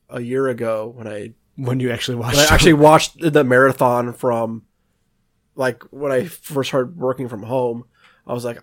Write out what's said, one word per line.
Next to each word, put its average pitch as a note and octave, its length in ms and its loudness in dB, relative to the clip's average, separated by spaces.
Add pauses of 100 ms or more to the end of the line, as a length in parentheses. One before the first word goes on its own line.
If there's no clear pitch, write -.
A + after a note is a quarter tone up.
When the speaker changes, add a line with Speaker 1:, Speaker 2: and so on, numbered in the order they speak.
(100)
Speaker 1:
a C3+ 100 -10
year C3 280 -2
ago A2+ 460 -4
when A2+ 120 -16
I G#2 280 -12 (200)
Speaker 2:
When C3 240 -4
you B2 140 -2
actually A#2+ 240 -6
watched A#2+ 200 -4
Speaker 1:
when C#3+ 80 6
I - 20 6
Speaker 2:
them. D#3 80 4
Speaker 1:
actually D#3 200 6
watched D3+ 460 4
the D3 240 2
marathon B2 680 2
from, A#2 520 -4 (920)
like, B2+ 280 -4 (100)
when C#3 200 -6
I B2+ 120 2
first C#3+ 460 -6
started B2 260 -2
working B2+ 320 -4
from A2 160 -12
home. A#2+ 400 -4 (420)
I - 80 -8
was A#2+ 100 -8
like, A#2+ 180 -8